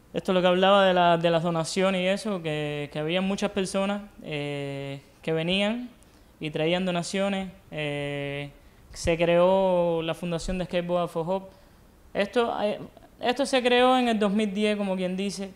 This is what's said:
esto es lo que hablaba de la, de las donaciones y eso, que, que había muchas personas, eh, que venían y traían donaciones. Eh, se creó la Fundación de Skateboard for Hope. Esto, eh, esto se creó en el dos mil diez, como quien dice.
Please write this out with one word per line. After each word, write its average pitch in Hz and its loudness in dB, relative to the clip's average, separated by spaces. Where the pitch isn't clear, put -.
esto - -4
es - 2
lo 180 4
que 180 4
hablaba 190 6
de 185 6
la, 175 6
de 170 2
las 165 2
donaciones 180 0
y 185 0
eso, 196 -2
que, 147 -4
que 151 -8
había 165 0
muchas 196 -2
personas, 196 -2
eh, 139 -6
que 160 -2
venían 202 -2
y 156 -6
traían 160 0
donaciones. 190 -2
Eh, 143 -6
se 170 -2
creó 175 4
la 160 -4
Fundación 175 -4
de 175 -4
Skateboard 175 -2
for 165 -4
Hope. 190 -4
Esto, 208 0
eh, 208 -2
esto 254 0
se 262 2
creó 247 4
en 247 2
el 226 2
dos 202 2
mil 214 0
diez, 208 0
como 196 -2
quien 185 -2
dice. 196 -6